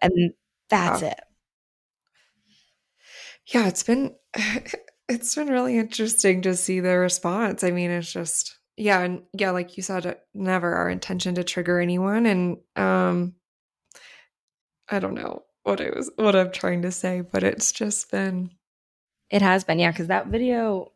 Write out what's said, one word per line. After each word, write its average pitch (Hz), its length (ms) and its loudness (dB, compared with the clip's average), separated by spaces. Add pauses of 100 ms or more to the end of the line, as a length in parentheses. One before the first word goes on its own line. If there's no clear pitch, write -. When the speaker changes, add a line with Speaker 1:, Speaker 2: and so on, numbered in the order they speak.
Speaker 1:
And 175 300 2 (360)
that's 180 340 2
Speaker 2:
Yeah. 156 80 -2
Speaker 1:
it. - 100 -10 (2250)
Speaker 2:
Yeah, 233 220 2
it's - 140 -2
been, 262 320 0 (200)
<laughs> - 720 -6
it's 233 260 -2
been 302 140 -4
really 247 300 2
interesting 214 640 2
to 185 140 2
see 185 240 0
the 180 180 2
response. 180 640 0
I 180 60 4
mean, 175 200 0
it's 175 220 -4
just, - 460 -6 (180)
yeah, 202 240 2
and 180 220 -4 (100)
yeah, 196 180 -2
like 180 260 -4
you 190 60 -10
said, 185 240 -4
uh, 180 80 -4 (200)
never 185 400 0
our 175 160 0
intention 185 460 -4
to 175 80 -2
trigger 175 360 0
anyone. 190 460 2
And, 180 320 2 (180)
um, 180 580 2 (1600)
I 202 80 0
don't 190 160 -4
know - 280 -10 (220)
what 202 160 0
I - 100 -4
was, - 260 -6
what 208 200 4
I'm 185 160 2
trying 180 300 -2
to 180 100 -2
say, 180 280 -4
but 185 220 -2
it's - 300 0
just - 380 -4
been 185 400 -4 (800)
Speaker 1:
It 202 120 4
has 190 200 6
been, 170 160 0
yeah, 170 140 4
'cause 165 140 -6
that 190 220 0
video 226 680 0